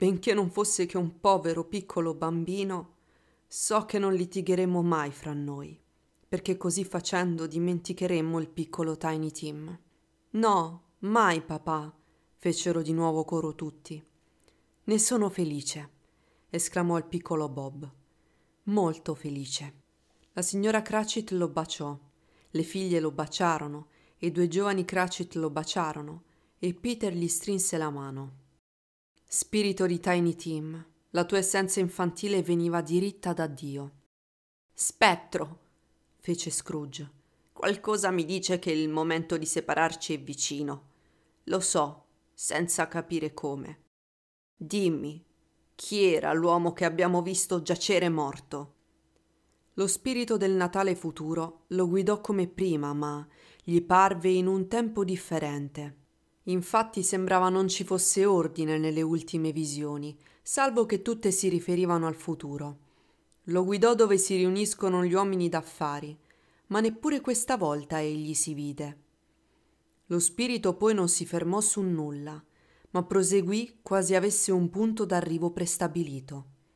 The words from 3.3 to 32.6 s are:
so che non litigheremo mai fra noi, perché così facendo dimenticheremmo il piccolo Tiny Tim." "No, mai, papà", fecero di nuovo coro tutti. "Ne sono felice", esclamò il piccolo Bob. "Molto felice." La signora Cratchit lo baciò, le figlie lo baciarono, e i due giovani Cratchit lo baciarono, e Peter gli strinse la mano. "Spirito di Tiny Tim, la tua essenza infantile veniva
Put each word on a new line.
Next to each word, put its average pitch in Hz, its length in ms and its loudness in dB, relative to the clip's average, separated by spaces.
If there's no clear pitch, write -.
so - 380 0
che 214 160 -2
non 196 140 2
litigheremo 180 680 2
mai 160 300 2
fra 151 200 -10
noi, 143 480 -8
perché 185 280 -2
così 185 260 -2
facendo 175 640 -2
dimenticheremmo 170 920 -2
il 160 80 -4
piccolo 160 480 -4
Tiny 156 340 -2
Tim." 151 480 -10
"No, 190 520 4
mai, 202 400 4
papà", 156 540 -6
fecero 170 480 0
di 156 100 -2
nuovo 160 320 2
coro 160 300 -4
tutti. 156 500 -12
"Ne 214 140 2
sono 214 300 2
felice", 151 640 -4
esclamò 170 480 0
il 160 60 -4
piccolo 165 440 -4
Bob. 139 400 -10
"Molto 170 500 0
felice." 139 600 -8
La 180 100 -4
signora 208 400 2
Cratchit 214 480 -2
lo 175 160 0
baciò, 156 500 -4
le 160 140 -2
figlie 180 340 0
lo 160 140 0
baciarono, 151 720 -2
e - 80 -4
i 175 60 0
due 175 160 2
giovani 190 360 0
Cratchit 180 500 -2
lo 160 160 -2
baciarono, 156 720 -6
e 175 160 -2
Peter 226 380 -4
gli 170 160 0
strinse 185 480 -2
la 156 140 -2
mano. 139 500 -10
"Spirito 196 600 0
di 175 120 2
Tiny 175 360 2
Tim, 160 520 -8
la 175 140 2
tua 196 140 2
essenza 190 420 2
infantile 180 640 0
veniva 170 400 0